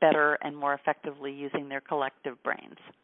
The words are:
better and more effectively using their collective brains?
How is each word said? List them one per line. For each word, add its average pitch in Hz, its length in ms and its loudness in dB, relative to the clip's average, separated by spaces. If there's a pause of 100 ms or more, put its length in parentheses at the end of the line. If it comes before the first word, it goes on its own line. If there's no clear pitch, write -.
better 151 400 6
and 147 160 -8
more 143 160 0
effectively 143 580 -4
using 143 380 -6
their 139 100 -4
collective 135 640 -4
brains? - 320 -6 (280)